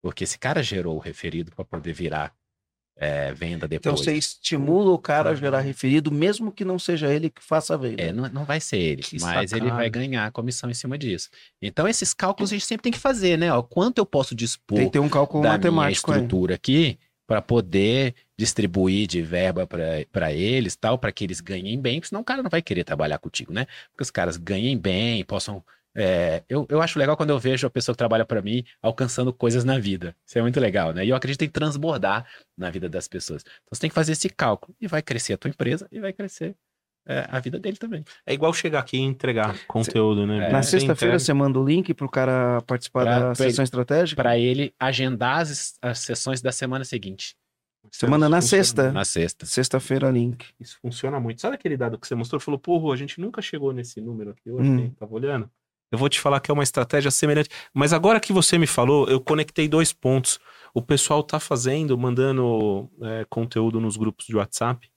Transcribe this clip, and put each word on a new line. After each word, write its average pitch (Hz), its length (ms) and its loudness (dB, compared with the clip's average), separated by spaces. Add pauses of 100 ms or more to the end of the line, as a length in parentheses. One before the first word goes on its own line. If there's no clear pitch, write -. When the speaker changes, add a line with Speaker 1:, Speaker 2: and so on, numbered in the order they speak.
Speaker 1:
Porque 90 220 -6
esse - 140 -6
cara 147 260 -2
gerou 87 320 -4
o 76 40 -6
referido 82 540 -8
pra - 120 -10
poder 82 260 -10
virar, 76 420 -6 (600)
é, 71 380 -4
venda 82 320 -6
Speaker 2:
Então, - 20 -8
Speaker 1:
depois. 78 320 -2
Speaker 2:
você 156 140 0
estimula 156 800 0
o 170 60 4
cara 151 340 0
a 156 40 0
gerar 135 240 0
referido, 139 520 2
mesmo 202 400 0
que 208 120 -8
não 185 160 -2
seja 151 340 0
ele 156 160 0
que - 140 -12
faça 160 300 0
a 156 40 0
venda. 113 240 -4
Speaker 1:
É, 82 120 -2
não, 123 160 -4
não 143 160 -6
vai 147 140 -2
ser - 180 -4
ele, 76 240 0
Speaker 3:
Que - 180 -8
Speaker 1:
mas 85 320 0
ele 113 100 -2
Speaker 3:
sacada. 120 140 0
Speaker 1:
vai 117 140 0
ganhar 120 380 -2
a 110 40 -8
comissão 120 380 -6
em 123 40 -6
cima 127 240 -6
disso. 117 320 -6 (320)
Então, 104 260 -2
esses 214 260 0
cálculos 196 380 -2
a 208 40 -2
gente 202 100 -4
sempre 220 180 -6
tem 240 80 0
que - 80 -4
fazer, 190 380 2
né? 170 140 2
Ó, 123 100 4
quanto 196 360 0
eu 226 80 4
posso 135 300 0
dispor 113 420 -2
Speaker 2:
Tem 101 100 4
que - 60 -2
ter 143 60 4
um 147 100 4
cálculo 143 340 2
Speaker 1:
da 113 60 6
minha 107 80 4
Speaker 2:
matemático 160 540 2
aí. 143 60 4
Speaker 1:
estrutura 92 380 2
aqui 139 420 2 (300)
pra 107 140 2
poder 113 720 2 (220)
distribuir 98 680 2
de 87 140 -2
verba 87 460 0
pra, 85 160 -6 (280)
pra 80 200 -2
eles, 101 440 0
tal, 113 220 0
pra 110 140 -2
que - 140 -8
eles 85 160 -8
ganhem 95 380 -6
bem, 127 200 -2
porque - 100 -12
senão 202 120 -6
o - 40 -10
cara 262 160 -4
não 254 80 -6
vai 165 120 0
querer 87 220 -2
trabalhar 76 340 -2
contigo, - 340 -10
né? 117 140 -2 (260)
Porque - 120 -8
os - 80 -8
caras 87 260 -2
ganhem 101 400 -2
bem, 98 480 0
possam... 98 360 -6 (380)
é, 87 480 2
eu, 135 220 -2
eu 151 100 2
acho 165 200 0
legal 147 180 2
quando 151 140 0
eu 135 80 2
vejo 131 260 0
a 123 60 0
pessoa 123 240 -2
que - 20 -20
trabalha 113 260 2
pra 110 180 -2
mim 113 220 -4 (180)
alcançando 123 520 -2
coisas 120 320 2
na 135 140 2
vida. 92 360 -4 (100)
Isso - 120 -4
é 117 40 4
muito 123 180 2
legal, 95 340 2
né? 90 100 -2
E 107 60 2
eu 127 60 4
acredito 135 260 -4
em 151 80 -2
transbordar 143 760 -2 (300)
na 90 140 -8
vida 87 180 -6
das 85 220 -6
pessoas. - 320 -10
Então, - 320 -20
você - 80 -8
tem 160 80 -2
que - 60 -8
fazer 160 180 2
esse - 160 -2
cálculo - 500 -2
e 220 80 -8
vai 160 140 -2
crescer - 320 -4
a 185 40 -4
tua - 120 -6
empresa 165 420 -4
e - 80 -12
vai 196 140 -6
crescer, 196 420 -10 (540)
é, 135 220 -4
a 131 80 -4
vida 131 180 -8
dele 196 200 -6
também. 208 260 -10 (240)
Speaker 3:
É 127 60 0
igual 156 200 2
chegar 151 280 0
aqui 127 160 -4
e - 40 2
entregar 113 540 0
Speaker 1:
Cê - 100 -16
Speaker 3:
conteúdo, 107 640 2
né? 101 220 0
Speaker 1:
É. - 20 2
Speaker 2:
Na 135 100 4
Speaker 3:
Você - 100 0
Speaker 2:
sexta-feira 151 440 4
Speaker 3:
entrega. 170 40 4
Speaker 2:
você 139 140 2
manda 139 260 4
o 135 60 2
link 170 300 2
pro 139 120 -6
cara 127 600 2
participar 123 340 -2
Speaker 1:
Pra, 120 180 4
Speaker 2:
da 123 140 2
Speaker 1:
pra 131 120 2
ele, 127 60 4
Speaker 2:
sessão 135 120 2
estratégica? 143 580 0
Speaker 1:
pra 120 160 4
ele 127 420 0
agendar 131 600 0
as, 147 420 -6
as 120 160 -4
sessões 127 460 -4
da 131 80 0
semana 131 340 -6
seguinte. 98 500 -10 (540)
Speaker 2:
Você - 160 -4
manda 151 220 6
na 170 140 6
Speaker 3:
Funciona. 190 220 4
Speaker 2:
sexta? 123 280 2
Speaker 1:
Na 95 140 -2
sexta. - 420 -2
Speaker 2:
Sexta-feira, 131 640 0
link. 123 360 0 (120)
Speaker 3:
Isso - 220 -20
funciona 131 380 -6
muito. 117 220 -6
Sabe 247 140 -2
aquele 151 220 -6
dado 117 200 -2
que - 80 -16
você - 80 -6
mostrou? 120 260 -4
Falou, 143 200 -4
"Pô, 175 180 0
Rô, 156 140 0
a 127 60 0
gente 143 220 -10
nunca 208 220 -6
chegou 139 300 -4
nesse 120 300 -10
número 110 300 -10
aqui 110 200 -16
hoje, 127 180 2
Speaker 2:
Hum. 127 80 4
Speaker 3:
quem 123 140 -2
tava 107 240 -12
olhando?" 127 340 -4 (400)
Eu 113 80 -2
vou 139 120 2
te - 100 -2
falar 139 220 2
que - 100 -4
é - 20 4
uma 143 100 2
estratégia 139 460 2
semelhante. 147 380 2 (260)
Mas 143 200 4
agora 202 260 6
que 208 140 -2
você 175 240 4
me 160 100 6
falou, 135 400 4
eu 131 140 4
conectei 156 480 0
dois 156 240 4
pontos. 131 440 0 (360)
O 127 80 0
pessoal 147 420 2
tá 151 160 -4
fazendo, 135 580 0
mandando, 120 920 2 (120)
é, 110 280 -6
conteúdo 113 500 0
nos 110 160 -2
grupos 107 300 -4
de 113 100 -6
WhatsApp. 117 600 -2